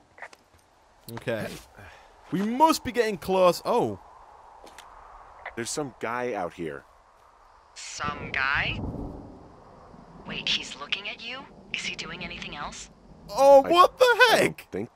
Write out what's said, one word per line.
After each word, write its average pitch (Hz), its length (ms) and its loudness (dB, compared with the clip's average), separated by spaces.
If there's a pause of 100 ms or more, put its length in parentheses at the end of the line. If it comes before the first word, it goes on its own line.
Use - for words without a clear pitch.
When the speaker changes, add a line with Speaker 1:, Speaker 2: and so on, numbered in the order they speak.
(1120)
Speaker 1:
Okay. 113 340 -6 (840)
We 185 100 -2
must 262 420 0
be 254 80 -8
getting 220 260 -2
close. 185 480 2
Oh. 139 340 -2 (1600)
Speaker 2:
There's 117 140 -10
some 143 300 -8
guy 120 340 -4
out 90 200 -6
here. 73 300 -10 (920)
Speaker 3:
Some 147 560 -10
guy? 147 480 -2 (1500)
Wait, - 240 -8
he's - 260 -4
looking 190 340 -10
at 247 140 -14
you? 262 220 -12 (280)
Is - 120 -6
he 180 100 -10
doing 170 280 -12
anything 170 320 -14
else? 156 340 -14 (400)
Speaker 1:
Oh, 269 340 8
Speaker 2:
I, - 60 -2
Speaker 1:
what 349 300 6
the 508 60 8
Speaker 2:
I 480 260 6
Speaker 1:
heck? 262 100 4 (160)
Speaker 2:
don't - 140 -20
think 104 240 -8